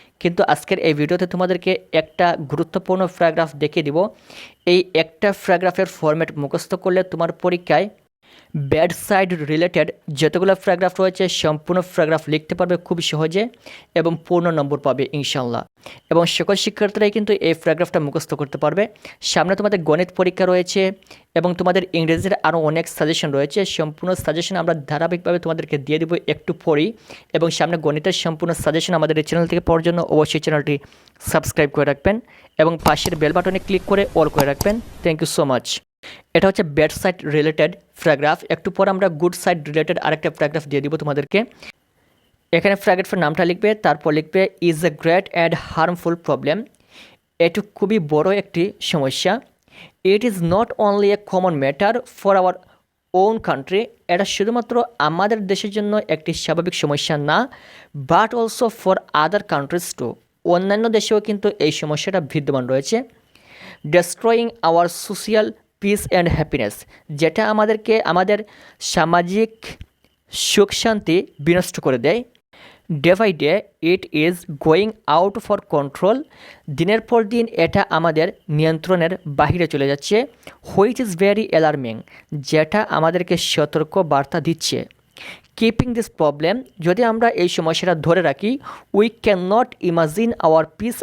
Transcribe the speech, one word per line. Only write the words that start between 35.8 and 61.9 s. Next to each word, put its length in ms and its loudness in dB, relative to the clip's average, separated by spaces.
এটা 140 6
হচ্ছে 160 2
ব্যাড 280 2
সাইড 260 -4
রিলেটেড 360 2
প্যারাগ্রাফ। 380 2
একটু 220 -4
পর 220 2
আমরা 140 0
গুড 140 2
সাইড 220 0
রিলেটেড 280 0
আরেকটা 320 -2
প্যারাগ্রাফ 380 -4
দিয়ে 140 -2
দিব 120 -4
তোমাদেরকে। 360 -2
এখানে 220 2
প্যারাগ্রাফের 440 0
নামটা 260 0
লিখবে, 300 0
তারপর 380 0
লিখবে 280 0
is 220 2
a 180 2
great 240 2
and 100 2
harmful 420 0
problem। 300 0
এটি 220 2
খুবই 240 0
বড় 240 2
একটি 260 -4
সমস্যা। 540 -2
It 240 4
is 60 -6
not 140 2
only 300 2
a 20 -6
common 220 2
matter 300 0
for 220 2
our 120 2
own 120 2
country, 320 -2
এটা 180 0
শুধুমাত্র 580 -2
আমাদের 400 0
দেশের 200 -4
জন্য 220 -2
একটি 180 -6
স্বাভাবিক 420 -2
সমস্যা 420 -2
না, 320 0
but 180 4
also 240 -2
for 140 2
other 180 0
countries 340 -4
too, 140 -6
অন্যান্য 440 2
দেশেও 320 2
কিন্তু 260 -2
এই 120 2
সমস্যাটা 480 -2